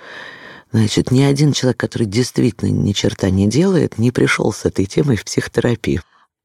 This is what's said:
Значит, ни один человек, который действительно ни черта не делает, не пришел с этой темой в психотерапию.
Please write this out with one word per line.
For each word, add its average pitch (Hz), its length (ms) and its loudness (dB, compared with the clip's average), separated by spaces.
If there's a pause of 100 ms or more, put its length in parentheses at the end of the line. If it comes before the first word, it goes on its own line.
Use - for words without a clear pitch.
(720)
Значит, 107 400 2
ни 127 100 4
один 139 320 4
человек, 127 240 0
который 110 300 -2
действительно 113 640 0
ни 101 240 0
черта - 380 0
не 98 160 2
делает, 156 520 0
не 120 120 2
пришел - 420 0
с - 120 -12
этой - 200 0
темой 143 320 0
в - 80 -8
психотерапию. - 760 -2 (440)